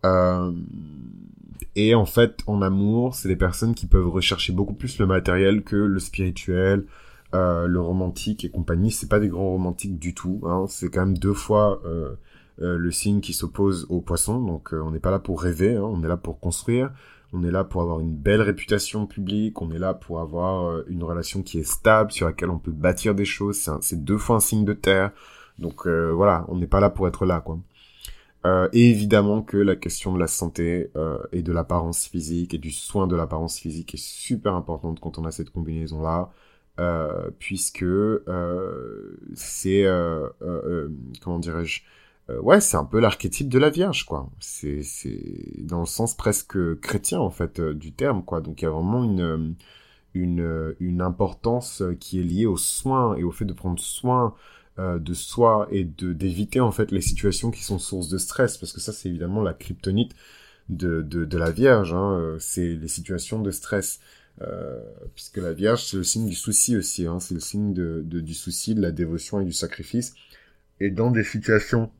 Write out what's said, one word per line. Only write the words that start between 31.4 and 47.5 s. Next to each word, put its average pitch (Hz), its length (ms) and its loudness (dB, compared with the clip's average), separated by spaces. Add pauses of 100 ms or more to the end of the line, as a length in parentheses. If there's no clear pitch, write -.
de 82 100 -2
l'apparence 85 540 0
physique 85 480 -4
et 80 60 -4
du 76 120 -8
soin - 360 -2
de 87 80 0
l'apparence 82 420 -4
physique 82 380 -10
est - 60 -12
super - 520 -4
importante 82 480 -6
quand 82 160 -10
on 82 80 -6
a 80 60 -6
cette - 180 -10
combinaison-là, 80 840 -4 (480)
euh, 85 500 -2 (100)
puisque, - 440 -6
euh, 87 1400 -2 (140)
c'est, - 520 2
euh, 85 420 2 (160)
euh, 87 220 -4
euh, 78 240 -2 (320)
comment 87 180 -4
dirais-je, 82 420 -4 (480)
euh, 60 100 -6
ouais, 160 220 8
c'est - 160 0
un 73 80 0
peu 107 140 2
l'archétype 113 500 2
de 127 80 4
la 147 140 6
Vierge, 175 340 0
quoi. 67 240 -6 (100)
C'est, 73 440 -6
c'est 50 760 -10
dans 85 220 -6
le 85 80 0
sens - 280 -2
presque 90 640 0
chrétien, - 400 -2
en 101 120 0
fait, - 280 -6